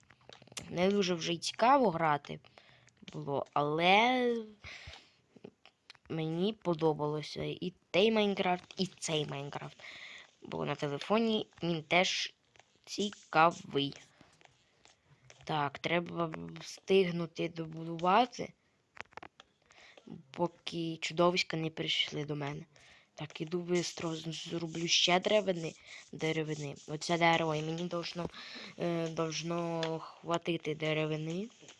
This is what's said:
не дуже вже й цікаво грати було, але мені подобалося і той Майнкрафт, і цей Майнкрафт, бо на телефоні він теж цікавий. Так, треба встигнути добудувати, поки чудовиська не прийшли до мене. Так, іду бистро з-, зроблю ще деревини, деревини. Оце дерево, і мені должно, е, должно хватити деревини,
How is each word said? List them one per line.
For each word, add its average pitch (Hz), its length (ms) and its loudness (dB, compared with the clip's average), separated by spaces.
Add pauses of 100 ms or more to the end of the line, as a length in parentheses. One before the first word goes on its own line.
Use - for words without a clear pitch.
(680)
не 180 200 2
дуже 196 240 2
вже 165 200 -2
й 165 40 -4
цікаво 247 520 4
грати 156 500 0 (760)
було, 147 400 -4
але 202 840 4 (1700)
мені 165 440 0
подобалося 151 920 0
і 151 300 -6 (180)
той 208 200 6
Майнкрафт, 196 680 2
і 190 80 2 (140)
цей 151 260 0
Майнкрафт, 143 520 -8 (640)
бо 160 240 -4
на 143 100 -2
телефоні 214 720 0 (160)
він 165 200 0
теж - 500 2 (580)
цікавий. 160 1000 2 (1500)
Так, 147 360 -2
треба 170 520 0 (280)
встигнути 170 920 0
добудувати, 165 1040 0 (1800)
поки 165 720 -4
чудовиська 175 560 2
не 160 120 -2
прийшли 156 560 -2
до 147 100 -4
мене. 147 300 -6 (500)
Так, - 260 -10
іду 170 200 -4
бистро 170 540 -2
з-, 160 340 -8
зроблю 165 380 -4
ще 175 320 6
деревини, 190 540 2 (380)
деревини. 151 640 -2 (120)
Оце 156 300 -2
дерево, 165 380 4
і 156 60 -2
мені 165 220 -4
должно, 170 460 -6 (500)
е, 165 280 -2
должно 165 920 -4
хватити 165 760 -4
деревини, 156 760 -2 (300)